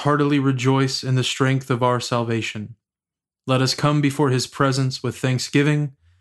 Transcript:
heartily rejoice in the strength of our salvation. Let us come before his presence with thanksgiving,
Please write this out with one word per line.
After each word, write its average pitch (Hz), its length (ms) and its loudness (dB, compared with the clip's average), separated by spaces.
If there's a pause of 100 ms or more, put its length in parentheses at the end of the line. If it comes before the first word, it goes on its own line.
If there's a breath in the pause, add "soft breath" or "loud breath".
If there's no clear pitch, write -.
heartily 147 320 2
rejoice 135 640 0
in 131 140 -2
the 123 80 0
strength 135 460 0
of 123 120 0
our 123 160 2
salvation. 113 760 -4 (720)
Let 131 120 2
us 131 140 2
come 147 260 2
before 139 300 2
his 127 160 0
presence 131 560 0
with 120 140 -4
thanksgiving, 143 800 0 (240)